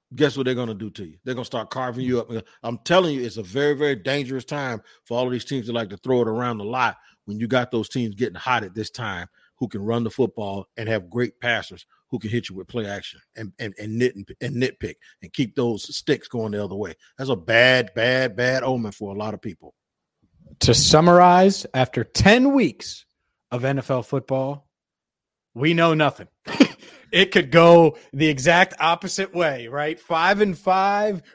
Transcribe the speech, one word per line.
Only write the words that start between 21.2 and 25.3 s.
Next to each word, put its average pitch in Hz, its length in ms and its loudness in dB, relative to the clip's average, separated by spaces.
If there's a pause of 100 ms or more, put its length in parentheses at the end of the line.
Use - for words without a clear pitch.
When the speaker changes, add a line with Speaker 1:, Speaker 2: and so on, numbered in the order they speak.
Speaker 2:
after 127 300 -2
ten 254 500 4
weeks - 520 -2 (440)
of 123 160 -6
N 139 140 0
F 127 120 -10
L 127 120 -2
football, 135 640 -4 (840)